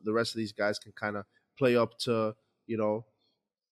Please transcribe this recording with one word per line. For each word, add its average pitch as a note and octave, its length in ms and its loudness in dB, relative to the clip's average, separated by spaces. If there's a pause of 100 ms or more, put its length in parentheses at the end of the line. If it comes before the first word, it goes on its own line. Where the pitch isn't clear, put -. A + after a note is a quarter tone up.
the G#2+ 80 -2
rest A#2 220 0
of - 40 -8
these G#2+ 140 -4
guys G#2 260 -2
can G#2 200 -20
kinda G#2 260 -6 (340)
play B2+ 180 4
up A#2 240 0
to, A2 360 0 (320)
you A2+ 80 -4
know, G#2+ 280 -2 (680)